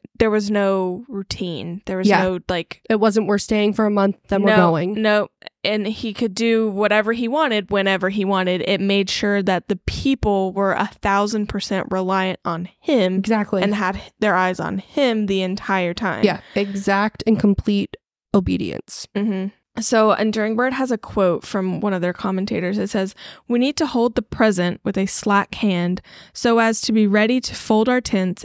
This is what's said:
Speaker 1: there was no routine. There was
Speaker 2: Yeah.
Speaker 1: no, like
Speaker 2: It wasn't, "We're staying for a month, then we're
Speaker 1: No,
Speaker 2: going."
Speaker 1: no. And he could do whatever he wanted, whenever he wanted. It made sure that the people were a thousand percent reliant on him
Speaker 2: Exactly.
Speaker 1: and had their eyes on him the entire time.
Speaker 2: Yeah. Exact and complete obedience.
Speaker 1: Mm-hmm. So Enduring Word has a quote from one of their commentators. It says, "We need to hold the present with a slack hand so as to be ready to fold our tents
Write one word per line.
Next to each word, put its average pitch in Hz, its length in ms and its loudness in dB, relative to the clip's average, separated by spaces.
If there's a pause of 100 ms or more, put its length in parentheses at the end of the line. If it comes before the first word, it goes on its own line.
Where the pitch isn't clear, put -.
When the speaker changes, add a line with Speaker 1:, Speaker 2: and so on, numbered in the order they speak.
(180)
Speaker 1:
there 220 120 4
was 208 200 0
no 196 580 0
routine. 180 800 -8
There 185 120 -4
was 185 100 2
Speaker 2:
Yeah. 190 140 4
Speaker 1:
no, 185 160 0 (100)
like 170 400 -6
Speaker 2:
It 220 120 2
wasn't, 214 260 2
"We're 202 120 2
staying 208 360 0
for 220 120 2
a 208 40 2
month, 202 260 2 (120)
then 202 140 0
we're 214 140 6
Speaker 1:
No, 180 140 8
Speaker 2:
going." 170 320 0
Speaker 1:
no. 208 260 2 (360)
And 214 220 0
he 220 280 -6
could 214 200 -2
do 220 360 2
whatever 208 420 2
he 233 160 -2
wanted, 233 420 0
whenever 190 380 0
he 196 160 -2
wanted. 185 420 0
It 196 140 0
made 196 300 0
sure 202 320 0
that 185 260 0
the 196 80 0 (100)
people 202 640 0
were 196 200 0
a 202 140 0 (160)
thousand 208 460 0
percent 196 420 -4
reliant 190 540 -2
on 170 240 -6 (120)
him 190 360 2
Speaker 2:
Exactly. 202 460 0
Speaker 1:
and 202 120 0
had 190 260 -2 (200)
their 208 140 2
eyes 185 260 0
on 165 180 -4
him 226 480 0
the 190 160 0
entire 185 520 -2
time. 190 300 0
Speaker 2:
Yeah. 185 160 0 (140)
Exact 202 720 -2
and 220 120 2
complete 202 580 0 (380)
obedience. - 800 -2
Speaker 1:
Mm-hmm. 202 340 -2 (320)
So 220 320 4
Enduring 214 440 0
Word 254 180 0
has 262 160 -2
a 226 80 0
quote 185 480 0
from 185 340 -4
one 202 140 -2
of 180 80 -2
their 180 100 -2
commentators. 190 640 -4
It 202 140 -4
says, 196 240 -4 (340)
"We 240 100 0
need 262 200 0
to 311 80 0
hold 240 300 0
the - 60 2
present 185 640 0
with 196 140 -2
a 196 80 0
slack 202 480 0
hand 180 480 0 (320)
so 233 240 2
as 226 240 2
to - 100 -2
be 214 140 4
ready 214 340 2
to - 140 -10
fold 220 340 2
our 254 140 2
tents 185 420 -2